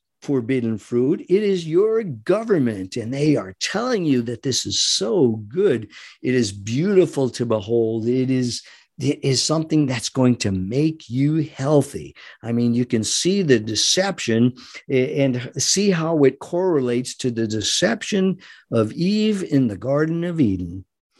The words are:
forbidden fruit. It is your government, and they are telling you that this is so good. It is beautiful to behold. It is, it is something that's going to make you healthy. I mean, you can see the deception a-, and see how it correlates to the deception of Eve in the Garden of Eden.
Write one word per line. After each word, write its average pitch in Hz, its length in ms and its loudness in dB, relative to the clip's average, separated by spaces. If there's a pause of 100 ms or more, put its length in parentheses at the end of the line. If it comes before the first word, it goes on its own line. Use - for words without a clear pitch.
(220)
forbidden 120 560 -2
fruit. 127 520 0
It 202 140 4
is 190 220 0
your 214 380 2
government, 139 920 -2
and 117 160 -6
they 143 240 2
are 95 240 -8
telling 226 420 -2
you 135 200 2
that 117 180 -8
this - 240 -2
is 87 160 -4
so 143 680 0
good. 127 420 0 (320)
It 127 140 0
is 113 160 2
beautiful 139 800 0
to 120 160 -4
behold. 113 600 0
It 127 240 0
is, 127 320 -2 (380)
it 139 240 -2
is 131 180 0
something 156 440 0
that's 123 240 -4
going 123 300 4
to 104 120 -2
make 123 580 -2
you 139 280 2 (180)
healthy. 135 600 0 (260)
I 117 80 -6
mean, 117 220 2
you 120 120 2
can 110 200 0
see 196 380 0
the 127 180 6
deception 117 960 0 (340)
a-, 139 340 0
and 123 340 -2
see 196 320 0
how 160 360 2
it - 140 2
correlates 135 800 -2
to 127 120 -2
the 113 160 -2
deception 190 920 -2 (340)
of 110 180 2
Eve 208 500 0
in 135 280 2
the 98 80 -6
Garden 156 480 -2
of 170 160 -2
Eden. 95 420 -2 (360)